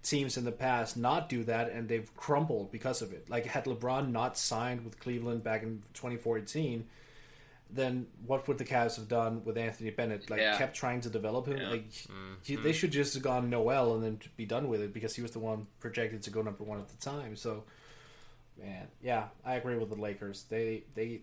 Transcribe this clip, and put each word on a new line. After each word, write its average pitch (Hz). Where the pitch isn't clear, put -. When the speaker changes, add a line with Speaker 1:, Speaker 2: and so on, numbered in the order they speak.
Speaker 1:
teams 139
in 123
the 120
past 123
not 143
do 120
that, 117
and 117
they've 110
crumbled 143
because 120
of 95
it. 82
Like, 120
had 135
LeBron 127
not 117
signed 120
with 113
Cleveland 117
back 110
in 110
twenty 123
fourteen, 117
then 127
what 135
would 131
the 120
Cavs 120
have 107
done 113
with 110
Anthony 113
Bennett? 110
Like, 107
Speaker 2:
Yeah. 107
Speaker 1:
kept 117
trying 123
to 117
develop 110
him? 135
Speaker 2:
Yeah. 95
Speaker 1:
Like, 110
he, -
Speaker 3:
Mm-hmm. 123
Speaker 1:
they 151
should 160
just 143
have 131
gone 127
Noel 120
and 110
then 110
be 110
done 127
with 110
it, 101
because 110
he 120
was 117
the 110
one 110
projected 110
to 104
go 110
number 107
one 104
at 101
the -
time. 139
So, 110
man, 98
yeah, 117
I 127
agree 123
with 110
the 107
Lakers. 101
They, 113
they, 113